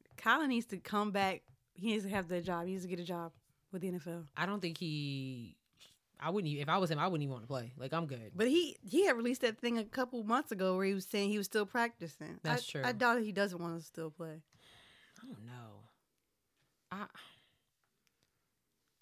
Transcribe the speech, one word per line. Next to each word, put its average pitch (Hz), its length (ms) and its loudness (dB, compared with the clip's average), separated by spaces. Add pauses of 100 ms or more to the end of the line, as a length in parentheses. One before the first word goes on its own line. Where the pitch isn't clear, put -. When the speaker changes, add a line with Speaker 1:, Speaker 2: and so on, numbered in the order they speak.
(160)
Speaker 1:
Colin 277 320 6
needs 233 180 2
to 190 120 -8
come 208 320 0
back. 190 320 2 (320)
He 190 140 -4
needs 214 160 2
to 196 60 -4
have 190 180 -2
the 175 120 0
job. 175 240 -2
He 185 80 -2
needs 190 120 -4
to 180 40 -8
get 180 100 -4
a 175 60 -6
job 170 280 -6 (380)
with 185 120 -6
the 190 60 -2
N 180 80 -2
F 165 100 -10
L. 170 180 -6 (140)
Speaker 2:
I 160 80 2
don't 202 140 -2
think 170 180 -2
he 139 800 -4 (640)
I 156 100 -2
wouldn't 180 220 0
e-, 143 80 -2
if 143 80 -2
I 170 100 4
was 180 120 4
him, 156 80 2
I 156 100 4
wouldn't 165 140 2
even 139 120 -2
wanna 110 120 -10
play. 123 300 -4
Like, 135 160 -6
I'm 165 140 0
good. 117 280 -8
Speaker 1:
But 214 140 2
he, 320 340 4
he 285 240 4
had 277 100 6
released 240 260 0
that 226 160 2
thing 233 200 0
a 214 60 0
couple 247 400 -2
months 233 280 2
ago 190 240 2
where 190 100 2
he 196 80 4
was 190 100 -2
saying 202 260 2
he 214 80 2
was 196 80 -2
still 208 200 2
practicing. 170 760 -4
Speaker 2:
That's 156 260 0
Speaker 1:
I, - 40 -8
Speaker 2:
true. 143 120 -2
Speaker 1:
I 247 80 2
doubt 233 300 4
he 214 100 -2
doesn't 180 280 0
wanna 170 200 -4
still 160 300 -8
play. 160 320 -10 (800)
Speaker 2:
I 233 40 -18
don't 143 200 -14
know. 113 380 -16 (1040)
I 202 140 -8 (2000)